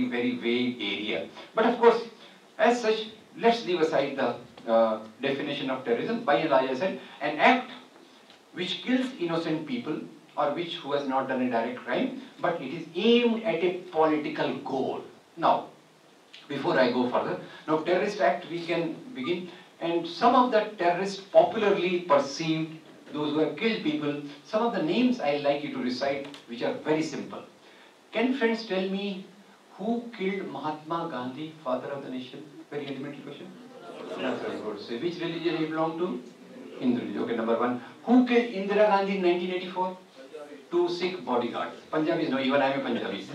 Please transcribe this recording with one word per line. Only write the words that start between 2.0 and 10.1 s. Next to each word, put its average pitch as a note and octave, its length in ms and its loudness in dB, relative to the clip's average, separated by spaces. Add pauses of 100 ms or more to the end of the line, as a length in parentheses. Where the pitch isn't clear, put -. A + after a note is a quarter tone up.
as A#3+ 260 4
such, A3 180 2 (440)
let's - 240 2
leave E3+ 160 2
aside C#3+ 340 0
the, B2 80 0 (480)
uh, A2 220 4 (280)
definition C#3 500 -4
of - 120 -10
terrorism. - 420 0
By C#3+ 140 6
and C#3 100 4
large, C3 140 4
I B2+ 160 -2
said, - 160 -4 (300)
an D#3 200 -2
act B3+ 240 0 (800)
which F3 320 -6
kills B3+ 340 0
innocent E3 540 -2
people D3+ 280 -4 (360)